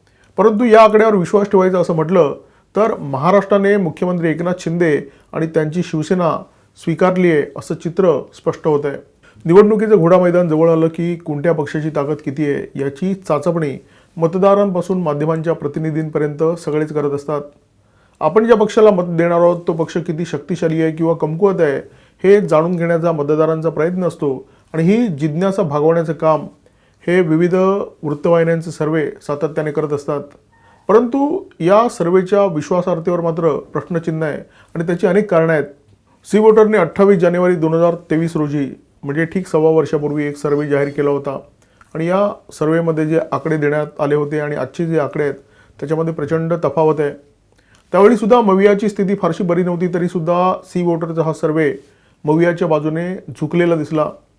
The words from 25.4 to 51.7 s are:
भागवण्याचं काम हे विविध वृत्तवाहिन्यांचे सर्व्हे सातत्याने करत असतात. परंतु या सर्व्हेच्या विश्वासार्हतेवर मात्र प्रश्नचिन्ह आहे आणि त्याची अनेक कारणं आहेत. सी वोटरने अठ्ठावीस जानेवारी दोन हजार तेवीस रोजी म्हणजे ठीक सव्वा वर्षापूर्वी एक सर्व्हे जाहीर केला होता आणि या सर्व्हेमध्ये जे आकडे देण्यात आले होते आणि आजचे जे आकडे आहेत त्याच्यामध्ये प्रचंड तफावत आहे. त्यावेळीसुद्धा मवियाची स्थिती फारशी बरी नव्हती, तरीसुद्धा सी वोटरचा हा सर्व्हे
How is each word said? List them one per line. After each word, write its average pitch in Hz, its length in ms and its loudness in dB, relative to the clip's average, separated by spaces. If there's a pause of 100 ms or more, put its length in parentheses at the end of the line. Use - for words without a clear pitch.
भागवण्याचं 160 520 0
काम 156 320 0 (580)
हे 175 160 2
विविध 170 340 2
वृत्तवाहिन्यांचे 170 1160 0
सर्व्हे 151 340 -2 (180)
सातत्याने 151 480 -4
करत 151 220 -4
असतात. 143 280 -6 (680)
परंतु 277 500 2 (220)
या 202 280 4
सर्व्हेच्या 190 560 0
विश्वासार्हतेवर 175 760 -2
मात्र 165 300 0 (220)
प्रश्नचिन्ह 160 540 -4
आहे 147 120 -6 (360)
आणि 165 120 -4
त्याची 180 200 -2
अनेक 208 240 2
कारणं 165 220 4
आहेत. 147 120 0 (640)
सी 202 120 2
वोटरने 214 400 6
अठ्ठावीस 196 420 4
जानेवारी 180 360 2
दोन 160 180 0
हजार 170 200 2 (160)
तेवीस 160 260 0
रोजी 147 300 -2 (360)
म्हणजे 147 220 -2
ठीक 180 240 -6
सव्वा 160 220 2
वर्षापूर्वी 147 560 0
एक 143 100 -6
सर्व्हे 147 320 -2
जाहीर 143 220 0
केला 143 200 -2
होता 143 280 -4 (560)
आणि 160 120 -4
या 190 200 0 (260)
सर्व्हेमध्ये 160 540 0
जे 160 140 0 (120)
आकडे 160 240 -2
देण्यात 147 440 -2
आले 147 140 0
होते 147 260 -2
आणि 147 160 -6
आजचे 170 300 -6
जे 165 140 -2
आकडे 147 240 -4
आहेत 143 100 -4 (440)
त्याच्यामध्ये 160 360 -4
प्रचंड 165 400 -4 (100)
तफावत 156 360 0
आहे. 143 120 -2 (800)
त्यावेळीसुद्धा 220 500 4
मवियाची 202 460 2
स्थिती 202 260 -2
फारशी 185 300 -2
बरी 175 180 0
नव्हती, 175 320 -2
तरीसुद्धा 175 580 0 (120)
सी - 200 -4
वोटरचा 165 380 -2
हा 156 120 -2
सर्व्हे 156 380 0 (520)